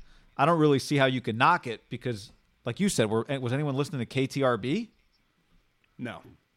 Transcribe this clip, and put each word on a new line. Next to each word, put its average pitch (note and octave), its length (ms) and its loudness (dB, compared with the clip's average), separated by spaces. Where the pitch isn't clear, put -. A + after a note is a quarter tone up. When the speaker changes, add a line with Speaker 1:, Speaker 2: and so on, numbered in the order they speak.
Speaker 1:
I C#3 100 2
don't E3+ 120 4
really D3+ 200 6
see C#3+ 180 -2
how C3+ 100 6
you C3 140 0
could A#2 160 -4
knock D#3 300 2
it A2+ 240 -10
because, A#2 420 -8
like A#2+ 160 -4
you G3+ 80 2
said, A#2 220 2
were, A2+ 160 0
was A#2+ 120 -4
anyone C#3+ 220 -2
listening C#3 260 -4
to A2+ 60 -6
K C3+ 200 -2
T C#3 160 -4
R B2 140 2
B? C#3 340 -4
Speaker 2:
No. A2+ 220 -10